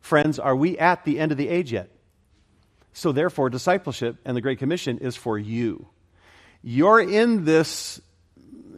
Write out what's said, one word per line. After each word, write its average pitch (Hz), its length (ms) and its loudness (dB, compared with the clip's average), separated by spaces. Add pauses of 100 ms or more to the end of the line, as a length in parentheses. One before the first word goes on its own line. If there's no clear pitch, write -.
Friends, 151 360 2
are 135 160 0
we 160 220 0
at 170 300 2
the 147 120 0
end 156 140 0
of 135 60 -2
the 147 100 -2
age 170 240 -2
yet? 92 160 -4 (1040)
So 165 200 -2
therefore, 139 380 0
discipleship 127 760 -2
and 123 120 -6
the 120 40 -2
Great 131 180 -4
Commission 139 400 -4
is - 180 -8
for 110 220 -4
you. 110 480 -6 (760)
You're 165 380 4
in 214 440 2
this - 560 0 (760)